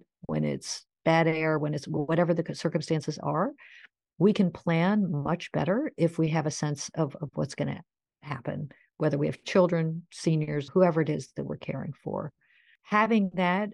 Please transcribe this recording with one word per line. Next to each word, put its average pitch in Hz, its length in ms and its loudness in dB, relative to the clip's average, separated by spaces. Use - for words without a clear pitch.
when 151 220 -2
it's - 420 -6
bad 165 240 4
air, 160 300 0
when 147 160 -2
it's 147 120 -8
whatever 160 460 0
the 165 220 -2
circumstances 160 680 0
are, 160 300 0
we 202 160 6
can 190 200 2
plan 180 580 2
much 147 400 -2
better 185 460 -2
if 165 240 2
we 160 80 2
have 156 180 0
a 151 40 -2
sense 147 440 -4
of, 156 260 -2
of 147 140 -8
what's 147 220 -6
gonna 139 260 -6
happen, 143 460 -8
whether 143 200 0
we 151 80 0
have 147 160 -4
children, 170 720 2
seniors, 151 560 0
whoever 175 320 4
it 147 80 2
is 147 260 -4
that - 80 -6
we're - 140 -6
caring - 360 -8
for. 50 280 -6
Having 208 520 2
that 185 400 0